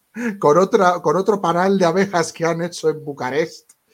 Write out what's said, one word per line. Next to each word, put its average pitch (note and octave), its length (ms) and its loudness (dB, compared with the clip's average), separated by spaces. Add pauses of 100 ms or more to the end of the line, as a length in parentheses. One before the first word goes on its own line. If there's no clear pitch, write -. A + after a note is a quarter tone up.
(140)
<laughs> A3 240 -6
con D3 200 4
otra, F#3 440 2
con D3+ 140 0
otro G3 240 0
panal F3+ 380 0
de F3 80 2
abejas F3+ 460 0
que D#3+ 120 -6
han E3 180 -2
hecho E3+ 280 -4
en D3+ 140 -6
Bucarest. C#3 680 -6 (220)